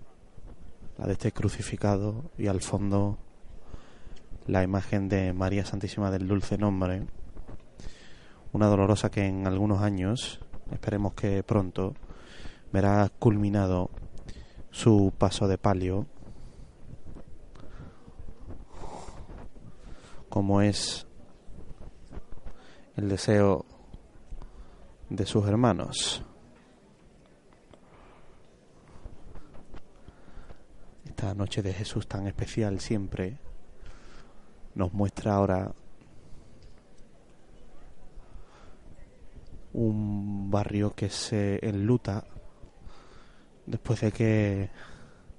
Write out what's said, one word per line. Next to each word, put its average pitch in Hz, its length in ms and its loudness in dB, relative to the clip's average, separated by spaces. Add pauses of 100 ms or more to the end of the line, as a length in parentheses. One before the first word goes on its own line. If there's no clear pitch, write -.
(960)
la - 100 -2
de 101 60 4
este 104 180 2
crucificado, 104 1080 0
y - 80 0
al 95 160 2
fondo 101 560 2 (1300)
la 95 160 6
imagen 98 480 2
de 95 240 4
María 95 320 2
Santísima 101 440 -2
del 95 160 0
Dulce 98 300 2
Nombre, 95 500 2 (1500)
una 104 120 6
dolorosa 101 440 6
que 101 160 2
en 95 200 0
algunos 98 360 4
años, 101 580 0 (300)
esperemos 101 420 0
que 98 300 2
pronto, 95 500 2 (800)
verá 98 460 6
culminado 101 720 4 (840)
su 101 460 8
paso 101 300 4
de 95 100 4
palio, 95 480 2 (4000)
como 101 320 4
es - 440 2 (1900)
el 101 140 0
deseo 98 560 6 (1400)
de 98 160 0
sus 104 200 4
hermanos. 104 800 2 (4000)
Esta 98 300 -4
noche 98 260 -2
de 95 140 -2
Jesús 101 340 -4
tan 101 180 -4
especial 101 540 0
siempre 98 580 -2 (1400)
nos 92 200 2
muestra 101 400 2
ahora 98 400 4 (4000)
un 104 760 0
barrio 101 440 2
que 101 160 -2
se 101 500 0
enluta 107 640 2 (1400)
después - 360 -2
de 110 100 4
que 104 600 4 (680)